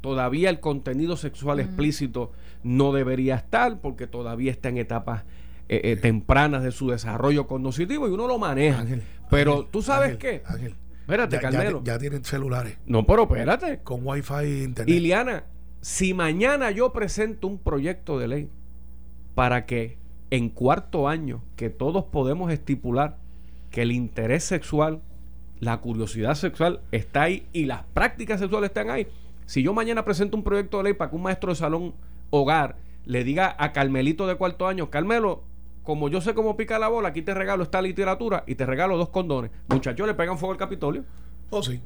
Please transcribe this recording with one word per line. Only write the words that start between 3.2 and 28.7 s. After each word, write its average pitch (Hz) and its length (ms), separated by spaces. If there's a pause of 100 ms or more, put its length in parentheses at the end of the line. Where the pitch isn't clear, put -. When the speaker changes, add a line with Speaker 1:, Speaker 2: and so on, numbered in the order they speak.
Speaker 1:
estar 233 440
porque 123 260
todavía 120 440
está 123 180
en 123 80
etapas, 117 460 (480)
eh, 113 140
eh, 113 120
tempranas 131 680
de 127 100
su 131 180
desarrollo 120 560
cognitivo 147 600
y 196 40
uno 214 180
lo 247 100
maneja. 143 420
Speaker 3:
Ángel, 117 220 (280)
Speaker 1:
Pero, 143 240
Speaker 3:
Ángel, 143 160
Speaker 1:
¿tú 214 100
sabes 277 320
Speaker 3:
Ángel, 110 60
Speaker 1:
qué? 233 260
Speaker 3:
Ángel, 117 300 (260)
Speaker 1:
Espérate, 208 360
Speaker 3:
ya, - 60
ya 131 80
Speaker 1:
Carmelo. 180 280
Speaker 3:
ti-, 127 80
ya 117 120
tienen 139 260
celulares. 127 520 (100)
Speaker 1:
No, 113 200
pero 226 160
espérate. 254 600
Speaker 3:
Con 123 240
Wi-Fi 139 280 (100)
e 143 200
internet. 123 300
Speaker 1:
Iliana, 185 500 (360)
si 185 340
mañana 214 560
yo 240 220
presento 214 560
un 202 100
proyecto 156 600
de 120 100
ley 147 200 (840)
para 123 320
que 117 300 (340)
en 120 180
cuarto 143 600
año, 139 340 (140)
que 113 140
todos 165 340
podemos 156 480
estipular 139 640 (540)
que 120 120
el 120 100
interés 123 520
sexual, 156 560 (600)
la 117 180
curiosidad 110 560
sexual 170 460 (120)
está 123 300
ahí 180 300
y 165 140
las 120 160 (120)
prácticas 214 460
sexuales 202 300